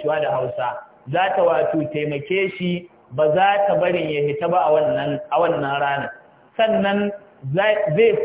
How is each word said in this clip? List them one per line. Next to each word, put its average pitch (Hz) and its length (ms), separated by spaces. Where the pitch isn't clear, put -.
cewa 151 180
da 143 100
Hausa, 127 380
za 170 160
ta 190 60
wato 160 460
taimake 151 720
shi 175 320
ba 151 160
za 202 340
ta 190 140
barin 180 300
ya 147 180
fita 147 200
ba 180 120
a 156 120
wannan, 151 440
a 147 80
wannan 139 400
ranar. 139 300
Sannan 202 520
zai, 208 200
zai 220 160